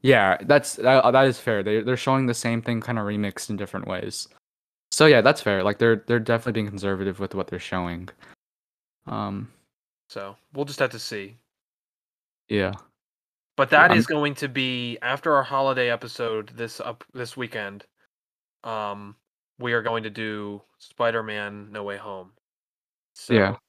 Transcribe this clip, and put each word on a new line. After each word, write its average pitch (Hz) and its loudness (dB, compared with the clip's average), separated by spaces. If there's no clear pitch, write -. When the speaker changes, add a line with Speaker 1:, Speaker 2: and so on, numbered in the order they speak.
Speaker 1:
Yeah, 104 6
that's, 139 4
that, 156 6
that 131 6
is 127 0
fair. 104 0
They, 107 0
they're 123 -2
showing 135 0
the 120 0
same 117 -4
thing 117 -4
kinda 113 -4
remixed 104 -4
in 104 -4
different 98 -8
ways. - -8
So, 156 6
yeah, 131 10
that's 135 4
fair. 98 0
Like, 101 0
they're, 113 4
they're 120 2
definitely 113 -2
being 104 -2
conservative 98 -4
with 98 -6
what 95 -6
they're 92 -10
showing. 87 -6
Um, 104 -8
Speaker 2:
So, 101 -14
we'll 139 -6
just 139 -10
have 127 0
to 117 -14
see. 104 -12
Speaker 1:
Yeah. 95 -2
Speaker 2:
But 135 2
that 160 8
Speaker 1:
I'm 202 6
Speaker 2:
is 117 4
going 147 -2
to 143 -6
be 123 -4
after 135 -2
our 135 4
holiday 131 0
episode 117 -4
this 117 -10
up, 120 -10
this 123 -10
weekend. 107 -10
Um, 104 -8
we 120 -2
are 117 2
going 113 -2
to 110 -8
do 104 -8
Spider-Man 107 -4
No 104 -10
Way 101 -8
Home. 95 -14
So, - -4
Speaker 1:
Yeah. 104 4